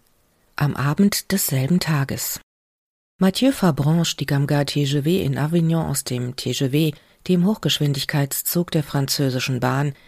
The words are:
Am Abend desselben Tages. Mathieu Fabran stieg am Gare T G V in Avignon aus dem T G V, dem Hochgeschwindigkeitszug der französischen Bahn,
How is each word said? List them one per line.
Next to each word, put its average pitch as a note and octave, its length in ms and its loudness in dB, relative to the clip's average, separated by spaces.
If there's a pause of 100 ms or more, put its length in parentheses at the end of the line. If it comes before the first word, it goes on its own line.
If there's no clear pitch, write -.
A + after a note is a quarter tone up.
(560)
Am C#3+ 200 -2
Abend D#3 560 0
desselben D#3+ 480 0
Tages. C#3 600 -2 (800)
Mathieu F#3+ 320 4
Fabran E3 520 2
stieg D3 280 -4
am C#3+ 160 2
Gare C#3+ 180 2
T D3 180 -2
G C#3 200 0
V C#3+ 40 0
in E3 300 0
Avignon D#3+ 480 2
aus C#3+ 180 -4
dem B2 320 -6
T - 180 -4
G C3+ 160 0
V, D3+ 280 0 (300)
dem F3+ 180 4
Hochgeschwindigkeitszug D3 1300 -2
der D#3+ 100 2
französischen C3+ 760 -2
Bahn, C3+ 340 -2 (140)